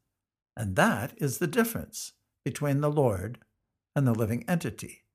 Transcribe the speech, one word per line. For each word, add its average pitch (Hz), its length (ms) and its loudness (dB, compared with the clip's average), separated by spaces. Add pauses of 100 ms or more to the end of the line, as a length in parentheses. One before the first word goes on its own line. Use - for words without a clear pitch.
(560)
and 98 220 -4
that 151 400 2
is 139 220 -2
the 180 80 0
difference - 680 -2 (320)
between 139 340 0
the 151 120 2
Lord 117 480 0 (580)
and 139 80 4
the 117 80 6
living 113 360 0
entity. - 640 -4